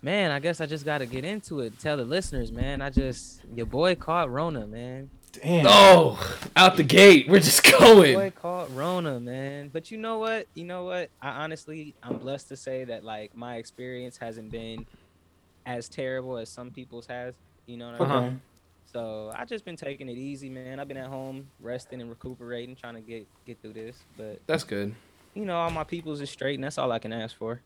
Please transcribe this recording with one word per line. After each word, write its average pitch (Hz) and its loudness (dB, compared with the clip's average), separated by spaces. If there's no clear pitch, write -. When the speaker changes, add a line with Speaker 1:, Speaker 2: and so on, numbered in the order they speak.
Speaker 1:
man, 180 -4
I 143 -4
guess 165 -6
I 160 -6
just 147 -10
gotta 147 -6
get 131 -10
into 180 -10
it. 117 -10
Tell 151 -6
the 127 -6
listeners, 127 -6
man. 135 -6
I 139 -8
just, 131 -6
your 117 -8
boy 151 0
caught 160 -4
Rona, 139 -8
man. 127 -14
Speaker 2:
Damn. 170 2
Speaker 3:
Oh, 190 8
out 185 6
the 165 2
gate. 156 10
We're 185 8
just - 4
Speaker 1:
Your - 8
Speaker 3:
going. 190 12
Speaker 1:
boy 196 0
caught 175 -10
Rona, 156 -4
man. 135 -12
But 160 -12
you 220 -16
know 226 -8
what? 220 -6
You 165 -14
know 180 -12
what? 180 -8
I 139 -10
honestly, 156 -12
I'm 123 -8
blessed 135 -10
to 139 -16
say 131 -10
that, 113 -14
like, 107 -14
my 120 -14
experience 123 -16
hasn't 113 -14
been 113 -14
as 120 -12
terrible 131 -10
as 113 -14
some 123 -20
people's 123 -20
has. 123 -14
You 120 -18
know 120 -18
what 120 -10
I - 0
mean? 135 -4
Speaker 3:
Uh-huh. 127 -4
Speaker 2:
Okay. 131 -10
Speaker 1:
So 110 -12
I 123 -14
just 208 -14
been 175 -16
taking 139 -14
it 120 -14
easy, 139 -14
man. 131 -18
I've 143 -14
been 139 -16
at 131 -14
home 135 -14
resting 123 -14
and 117 -16
recuperating, 123 -16
trying 120 -18
to 113 -18
get, 110 -18
get 117 -20
through 107 -20
this. 113 -18
But 107 -16
Speaker 3:
That's 156 -4
good. 101 -8
Speaker 1:
you 208 -12
know, 180 -6
all 170 -4
my 160 -8
peoples 156 -12
is 143 -12
straight, 135 -8
and 131 -10
that's 147 -10
all 131 -4
I 113 -4
can 113 -12
ask 113 -10
for. 113 -10